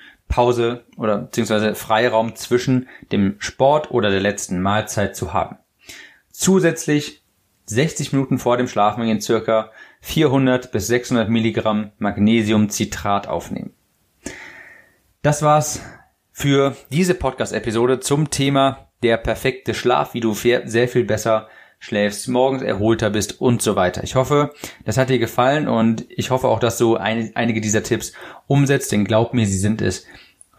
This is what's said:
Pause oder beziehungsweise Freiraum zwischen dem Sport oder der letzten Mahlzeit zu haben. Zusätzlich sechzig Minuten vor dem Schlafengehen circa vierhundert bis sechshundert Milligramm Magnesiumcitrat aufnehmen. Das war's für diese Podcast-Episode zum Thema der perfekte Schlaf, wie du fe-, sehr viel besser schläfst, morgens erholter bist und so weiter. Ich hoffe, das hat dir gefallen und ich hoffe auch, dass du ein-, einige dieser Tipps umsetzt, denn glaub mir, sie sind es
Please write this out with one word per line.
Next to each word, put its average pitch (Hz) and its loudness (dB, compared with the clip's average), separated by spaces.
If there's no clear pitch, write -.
Pause 120 0
oder 107 -2
beziehungsweise 107 -2
Freiraum 113 0
zwischen 127 0
dem 101 2
Sport 143 0
oder 107 0
der 95 0
letzten 98 -2
Mahlzeit 101 -2
zu - -10
haben. - -4
Zusätzlich 160 0
sechzig 139 -2
Minuten 135 0
vor 120 0
dem 123 -2
Schlafengehen 107 0
circa 110 0
vierhundert 131 0
bis 101 -2
sechshundert 113 0
Milligramm 110 0
Magnesiumcitrat 104 0
aufnehmen. - -8
Das 147 0
war's 151 2
für 139 0
diese 175 2
Podcast-Episode 120 -2
zum 143 0
Thema 135 0
der 113 2
perfekte 113 -4
Schlaf, 127 0
wie 120 -4
du 113 0
fe-, 120 2
sehr 120 2
viel 123 0
besser 107 -2
schläfst, 104 -2
morgens 131 2
erholter 110 0
bist 104 -4
und 120 2
so 104 0
weiter. 92 0
Ich - -10
hoffe, 143 2
das 110 -2
hat 131 0
dir 127 2
gefallen 127 2
und 113 0
ich - -6
hoffe 131 0
auch, 113 2
dass 117 0
du 113 4
ein-, 110 -2
einige 117 0
dieser 107 0
Tipps - -4
umsetzt, 139 2
denn 104 2
glaub 113 0
mir, 110 2
sie 98 0
sind 104 0
es - -4